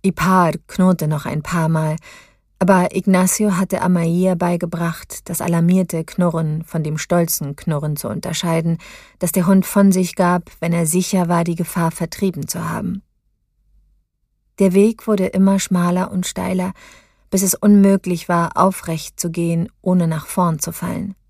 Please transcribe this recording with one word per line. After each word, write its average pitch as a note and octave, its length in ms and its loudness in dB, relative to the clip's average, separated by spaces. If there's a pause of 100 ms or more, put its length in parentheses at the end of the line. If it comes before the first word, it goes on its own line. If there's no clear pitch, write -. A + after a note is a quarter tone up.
Ipar F3+ 500 2 (160)
knurrte F#3 400 2
noch D3+ 180 -4
ein D#3 160 -4
paar E3 280 -2
Mal, D#3 260 0 (640)
aber F#3 340 2
Ignacio F#3+ 640 0
hatte F#3 260 -2
Amaia F3 540 2
beigebracht, E3+ 960 -4
das E3+ 100 -6
alarmierte E3+ 640 0
Knurren E3 640 -2
von D#3+ 180 -4
dem D3+ 140 -4
stolzen E3 580 -2
Knurren D3+ 400 -4
zu - 140 -8
unterscheiden, E3 680 -2 (420)
das F3+ 120 -2
der F3+ 160 2
Hund F#3+ 180 6
von G3 280 4
sich F#3 220 0
gab, F3 440 0
wenn E3+ 140 -2
er E3+ 120 0
sicher F3 440 0
war, E3+ 160 2
die E3+ 100 -2
Gefahr E3+ 360 -2
vertrieben E3 580 -4
zu E3 200 -6
haben. F#3+ 340 -6 (1600)
Der F#3+ 140 4
Weg G#3+ 340 2
wurde F#3+ 200 0
immer G3 320 4
schmaler F3+ 520 0
und F#3 160 -4
steiler, F#3 460 -4 (600)
bis F#3+ 80 2
es F#3 100 0
unmöglich G3 760 4
war, E3+ 260 0
aufrecht - 640 -2
zu F3 100 -4
gehen, E3+ 400 -2 (120)
ohne F3+ 260 2
nach D#3 180 -4
vorn E3+ 340 -2
zu - 120 -6
fallen. F#3+ 440 -8 (140)